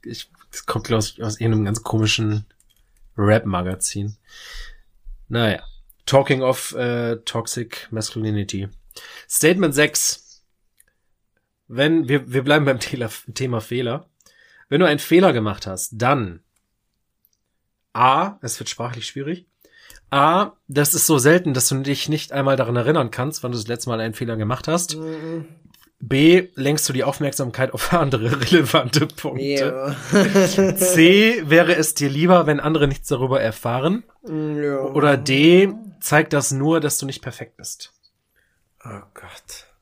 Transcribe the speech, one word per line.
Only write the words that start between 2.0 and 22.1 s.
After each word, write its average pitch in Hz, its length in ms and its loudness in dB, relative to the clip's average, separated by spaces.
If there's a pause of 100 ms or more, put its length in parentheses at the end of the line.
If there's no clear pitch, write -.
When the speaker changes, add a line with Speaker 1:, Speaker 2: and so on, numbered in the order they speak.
Speaker 1:
Rap-Magazin. 101 1000 -2 (1120)
Naja. 113 340 -2 (420)
Talking 135 380 2
of, 127 320 -2
äh, 120 500 -4
toxic - 640 -10
masculinity. 107 800 -6 (600)
Statement 165 460 2
sechs. - 680 -2 (1300)
Wenn, 147 400 2
wir, 131 240 0
wir 127 120 0
bleiben 147 200 4
beim 135 160 2
Tela-, 120 300 -6 (240)
Thema 123 260 -4
Fehler. 123 480 -6 (600)
Wenn 143 120 2
du 185 60 6
einen 147 140 2
Fehler 175 320 4
gemacht 107 340 -4
hast, 95 280 -10
dann 113 460 -2 (1500)
A, 143 500 2
es 120 180 -10
wird 110 80 -10
sprachlich 120 380 -10
schwierig, 156 400 -10 (640)
A, 165 420 2 (160)
das 143 260 0
ist 147 120 0
so 156 120 4
selten, 156 360 4
dass 127 140 0
du 135 120 0
dich 139 300 -4